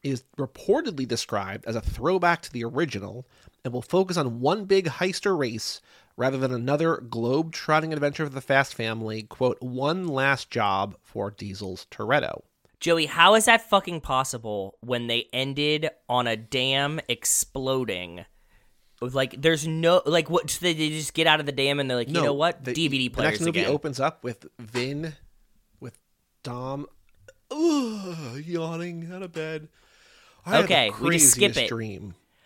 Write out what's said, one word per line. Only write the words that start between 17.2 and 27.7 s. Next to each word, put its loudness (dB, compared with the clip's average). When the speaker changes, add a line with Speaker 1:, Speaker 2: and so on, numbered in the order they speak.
Speaker 2:
Like, -2
there's 2
no, 4
like, 2
what, 0
so -4
they, 2
they 0
just -6
get 2
out 8
of -8
the -2
dam 0
and -2
they're 0
like, -2
"You -4
Speaker 1:
No, 2
Speaker 2:
know 2
what? 0
Speaker 1:
the, -4
Speaker 2:
D 0
V 0
D 0
Speaker 1:
the -4
next 2
Speaker 2:
players -6
Speaker 1:
movie 0
Speaker 2:
again." 0
Speaker 1:
opens -2
up -2
with -8
Vin, -6
with -16
Dom, -8
ugh, -2